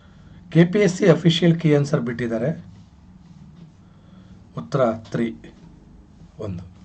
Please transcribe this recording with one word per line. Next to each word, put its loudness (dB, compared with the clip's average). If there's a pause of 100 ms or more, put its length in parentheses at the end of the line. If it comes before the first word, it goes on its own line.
(520)
ಕೆ 6
ಪಿ -2
ಎಸ್ 2
ಸಿ 2
ಅಫಿಷಿಯಲ್ 2
ಕೀ 2
ಆನ್ಸರ್ 0
ಬಿಟ್ಟಿದ್ದಾರೆ, -6 (1900)
ಉತ್ತರ -2
ತ್ರೀ, -8 (1000)
ಒಂದು. -12 (220)